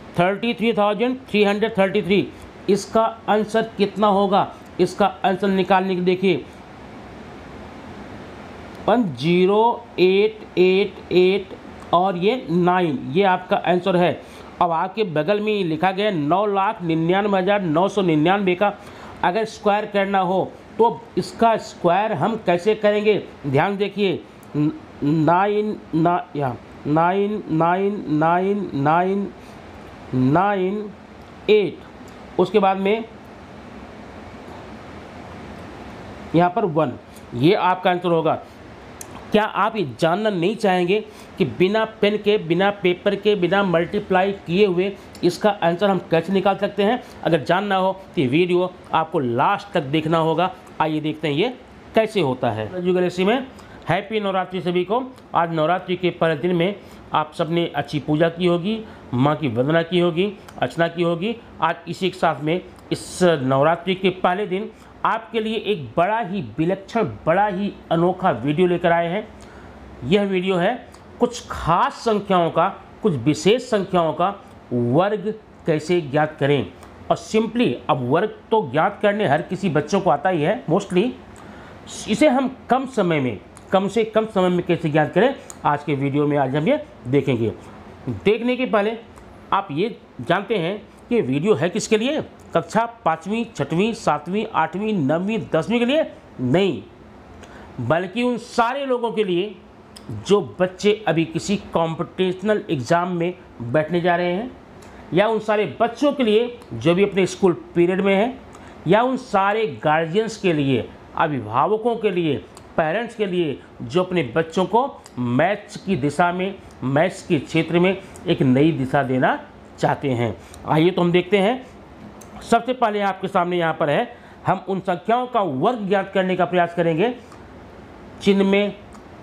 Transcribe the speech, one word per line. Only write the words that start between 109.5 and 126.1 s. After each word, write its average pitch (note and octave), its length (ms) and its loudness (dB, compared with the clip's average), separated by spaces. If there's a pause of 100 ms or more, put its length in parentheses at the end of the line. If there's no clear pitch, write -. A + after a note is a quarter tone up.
guardians E3 540 0
के F3+ 160 2
लिए, C3+ 340 2 (280)
अभिभावकों D#3 800 0
के G#3+ 160 -2
लिए, E3 260 0 (400)
पेरेंट्स G3 380 -2
के G#3+ 100 -2
लिए F3 340 -2 (220)
जो B2+ 220 0
अपने F3+ 200 0 (120)
बच्चों E3 300 0
को A#3 220 2 (320)
मैथ्स C3 580 0
की F#3+ 200 -2
दिशा C#3+ 340 0
में, F#3 240 -4 (280)
मैथ्स D3+ 440 0
के E3 120 2
क्षेत्र E3 400 0
में F3+ 180 2 (300)
एक E3+ 140 0
नई C#3+ 320 4
दिशा C3+ 300 0
देना C3 360 0 (400)
चाहते C#3+ 320 0
हैं। A2+ 240 -2 (320)
आइए D#3+ 240 4
तो F3+ 100 0
हम F3 100 2
देखते F3 260 2
हैं। A3 280 0 (760)
सबसे A#3 320 0
पहले G#3+ 280 0
आपके F#3+ 260 -2
सामने F3+ 300 0
यहाँ E3 160 0
पर D#3 160 -2
है, G3+ 260 0 (300)
हम F#3 240 0
उन F#3+ 100 -2
संख्याओं G#3+ 480 -2
का A#3+ 140 0
वर्ग G3 460 0
ज्ञात F#3+ 260 0